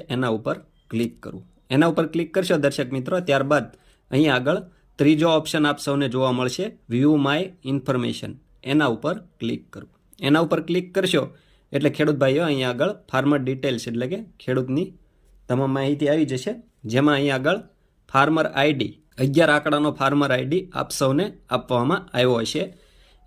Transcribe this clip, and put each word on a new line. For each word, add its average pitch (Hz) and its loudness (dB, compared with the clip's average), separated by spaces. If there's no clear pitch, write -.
એના 127 -2
ઉપર 113 -4
ક્લિક 117 -4
કરવું. - -14
એના 147 4
ઉપર 165 0
ક્લિક 165 -4
કરશો 180 0
દર્શક 139 0
મિત્રો, 131 -4
ત્યારબાદ 139 0
અહીંયા 139 4
આગળ 139 0
ત્રીજો 151 4
ઓપ્શન 156 2
આપ 147 0
સૌને 139 0
જોવા 127 0
મળશે, 127 -2
વ્યૂ 135 4
માય 147 0
ઇન્ફોર્મેશન, 127 -4
એના 147 0
ઉપર 131 -2
ક્લિક 117 -6
કરવું. - -18
એના 151 2
ઉપર 156 0
ક્લિક 180 -4
કરશો 180 0
એટલે 143 2
ખેડૂત 151 0
ભાઈઓ 139 2
અહીંયા 135 0
આગળ 143 -2
ફાર્મર 139 2
ડિટેલ્સ 131 -4
એટલે 120 -4
કે 185 -6
ખેડૂતની 131 -2
તમામ 131 0
માહિતી 143 0
આવી 156 2
જશે, 131 -4
જેમાં 139 2
અહીંયા 139 0
આગળ 156 0
ફાર્મર 156 4
આઈ 147 0
ડી, 110 -4
અગિયાર 143 4
આંકડાનો 147 2
ફાર્મર 143 2
આઈ 127 0
ડી 170 -2
આપ 131 -6
સૌને 143 0
આપવામાં 127 0
આવ્યો 123 2
હશે. 117 -4